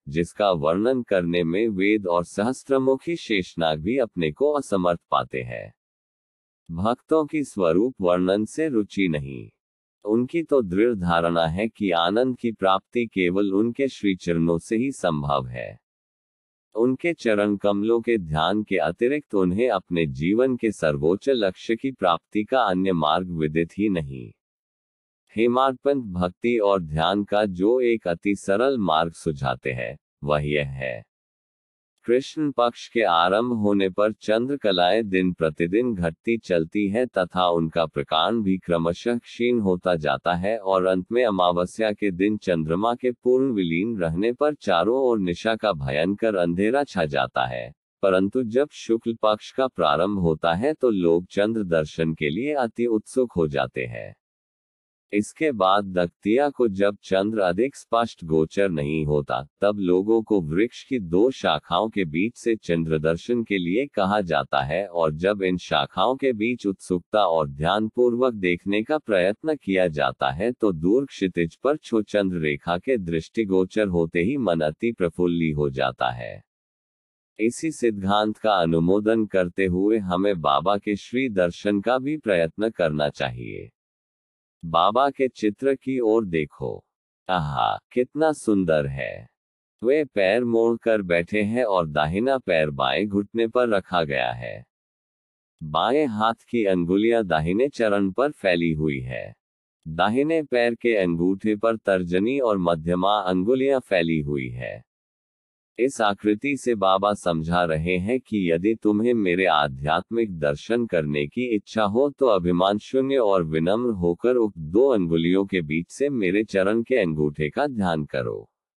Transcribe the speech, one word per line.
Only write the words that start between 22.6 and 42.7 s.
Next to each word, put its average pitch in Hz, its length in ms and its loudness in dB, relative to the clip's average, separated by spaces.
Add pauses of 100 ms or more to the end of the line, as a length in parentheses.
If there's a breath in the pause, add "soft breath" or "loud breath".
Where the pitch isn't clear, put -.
अन्य 95 320 0
मार्ग 82 360 0
विदित 80 480 -2
ही 107 120 0
नहीं। 67 420 -6 (1040)
हेमाडपंत 127 680 2
भक्ति 90 540 -2
और 101 240 2
ध्यान 82 420 0
का 104 220 0
जो 101 360 2
एक 117 260 0
अति 95 280 -2
सरल 117 420 0
मार्ग 82 360 0
सुझाते 67 580 -4
हैं, 62 260 -8 (260)
वह 73 160 0
यह 73 280 -2
है। 65 440 -10 (920)
कृष्ण 139 460 0
पक्ष 120 360 -2
के 117 140 -2
आरंभ 95 520 2
होने 104 360 2
पर 104 220 0
चंद्रकलाएं 107 960 0
दिन 92 240 2
प्रतिदिन 87 600 0
घटती 87 420 -2
चलती 92 500 0
हैं 117 200 0
तथा 90 420 0
उनका 85 360 0
प्रकांड 80 580 -2
भी 95 140 0
क्रमशः 87 600 -2
क्षीण 120 420 -2
होता 92 360 0
जाता 73 380 -2
है 98 240 -2
और 95 280 0
अंत 92 260 0
में 120 140 2
अमावस्या 92 640 0
के 101 200 -2
दिन 101 260 0
चंद्रमा 90 580 0